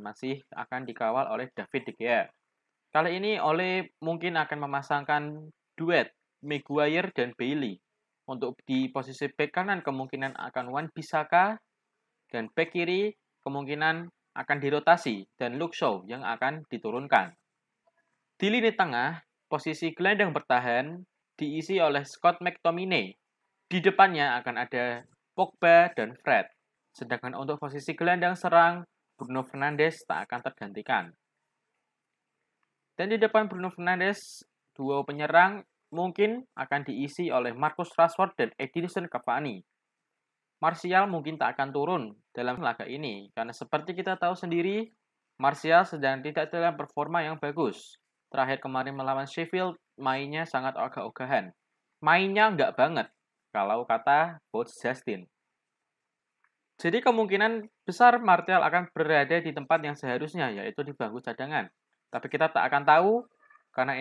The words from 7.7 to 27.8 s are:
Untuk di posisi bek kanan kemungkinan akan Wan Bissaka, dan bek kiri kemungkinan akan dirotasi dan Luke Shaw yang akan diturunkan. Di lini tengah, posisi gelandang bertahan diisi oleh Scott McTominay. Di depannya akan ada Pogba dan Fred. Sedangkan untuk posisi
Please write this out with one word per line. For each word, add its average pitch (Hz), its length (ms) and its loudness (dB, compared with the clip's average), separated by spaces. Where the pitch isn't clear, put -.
Untuk 127 400 -8
di 131 240 0
posisi 135 400 -6
bek 147 240 -2
kanan 185 240 -2
kemungkinan 135 560 -6
akan 123 300 -8
Wan 156 160 -4
Bissaka, 165 640 2
dan 113 240 -6
bek 165 240 -2
kiri 185 400 -2
kemungkinan 151 640 -4
akan 143 240 -2
dirotasi 143 640 2
dan 123 160 -4
Luke 165 160 -4
Shaw 104 320 -2
yang 117 240 -8
akan 135 400 -4
diturunkan. 117 720 0
Di 196 160 0
lini 226 240 2
tengah, 156 480 0
posisi 156 480 -4
gelandang 190 400 2
bertahan 127 640 0
diisi 156 400 -2
oleh 143 240 4
Scott 175 400 0
McTominay. 175 720 -2
Di 180 80 2
depannya 170 640 4
akan 120 120 -6
ada 123 380 -2
Pogba 175 600 6
dan 113 240 -4
Fred. 113 320 2
Sedangkan 127 400 -8
untuk 139 240 -6
posisi 147 400 -8